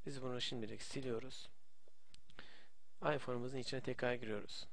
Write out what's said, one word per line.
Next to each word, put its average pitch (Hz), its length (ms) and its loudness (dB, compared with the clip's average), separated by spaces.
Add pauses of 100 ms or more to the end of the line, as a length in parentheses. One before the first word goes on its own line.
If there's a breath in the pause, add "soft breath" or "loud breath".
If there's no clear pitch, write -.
Biz 139 160 0
bunu 127 200 2
şimdilik 110 400 0
siliyoruz. 131 680 0 (1500 loud breath)
iPhone'umuzun 127 560 2
içine 131 240 0
tekrar 123 320 4
giriyoruz. 110 600 0